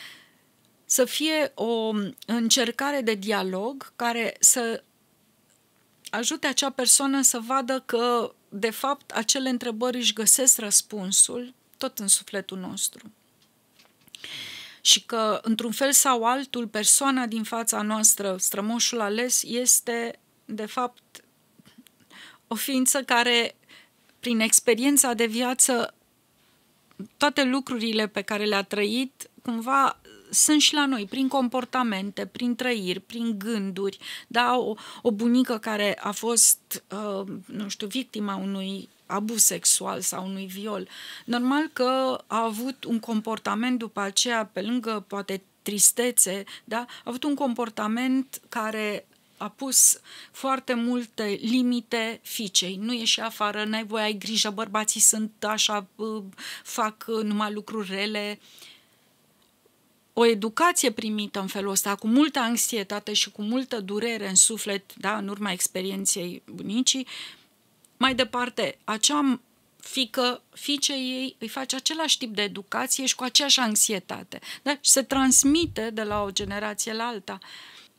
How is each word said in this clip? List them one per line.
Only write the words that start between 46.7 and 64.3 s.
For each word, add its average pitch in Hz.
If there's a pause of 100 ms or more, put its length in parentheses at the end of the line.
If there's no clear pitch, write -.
A 240 (180)
avut 247
un 294
comportament 247
care 214 (300)
a 202
pus - (320)
foarte 262
multe 233
limite 233
fiicei. 190
"Nu 214
ieși 226
afară, 214
n-ai 220
voie, 214
ai 214
grijă, 214
bărbații 214
sunt 220 (120)
așa, 208
uh, 220 (400)
fac, 214
uh, 220
numai 208
lucruri 208
rele." 208 (1700)
O 233
educație 233
primită 214
în 190
felul 196
ăsta, 196
cu 214
multă 277
anxietate 214
și 202
cu -
multă 240
durere 208
în 190